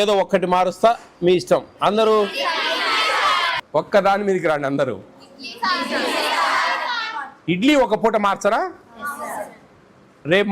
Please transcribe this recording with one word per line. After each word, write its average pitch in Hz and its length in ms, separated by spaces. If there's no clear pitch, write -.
ఏదో 208 100
ఒక్కటి 180 300
మారుస్తా, 185 380
మీ 175 160
ఇష్టం. 139 240
అందరూ 220 260
ఒక్క - 240
దాని 196 220
మీదకి 180 240
రండి 147 200
అందరూ. 131 240
ఇడ్లీ 240 200
ఒక 208 180
పూట 220 120
మార్చరా? 202 340
రేపు 202 180